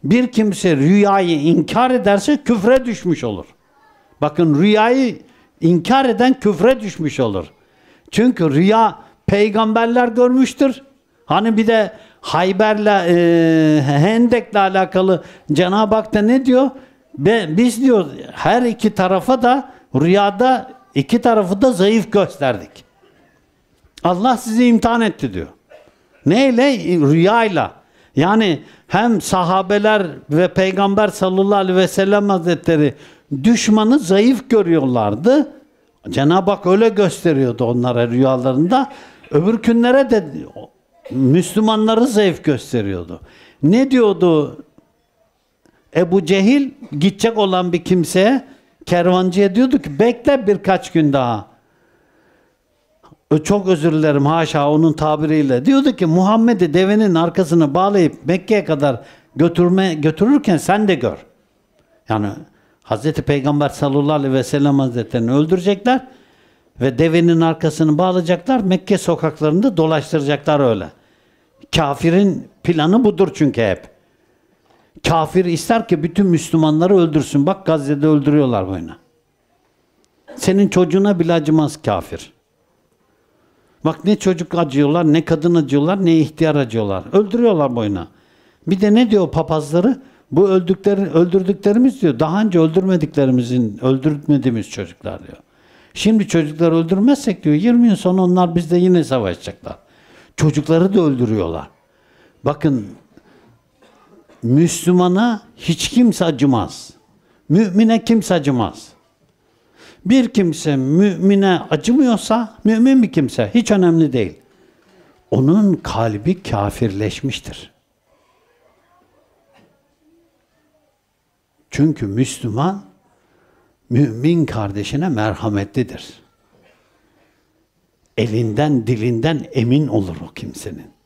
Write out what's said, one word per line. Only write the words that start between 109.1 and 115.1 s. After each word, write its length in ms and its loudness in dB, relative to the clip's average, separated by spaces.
Bir 240 2
kimse 460 -2
mümine 920 2
acımıyorsa, 920 0
mümin 400 4
bir 80 -2
kimse, 420 -2
hiç 180 0
önemli 420 2
değil. 200 -4